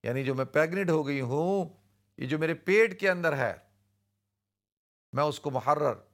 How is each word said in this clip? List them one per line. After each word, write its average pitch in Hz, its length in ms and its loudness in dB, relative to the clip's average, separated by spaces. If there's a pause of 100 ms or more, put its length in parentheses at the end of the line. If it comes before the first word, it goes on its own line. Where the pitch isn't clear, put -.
یعنی 123 200 -4
جو 131 120 -2
میں 131 100 -2
pregnant 165 440 0
ہو 156 180 2
گئی 143 140 -2
ہوں، 165 440 0 (520)
یہ - 100 -6
جو 151 120 -2
میرے 160 140 0
پیٹ 185 460 2
کے 190 100 2
اندر 170 280 0
ہے، 117 180 -2 (1600)
میں 135 100 0
اس 151 160 -2
کو 143 120 -6
مُحَرَّر 139 420 0 (200)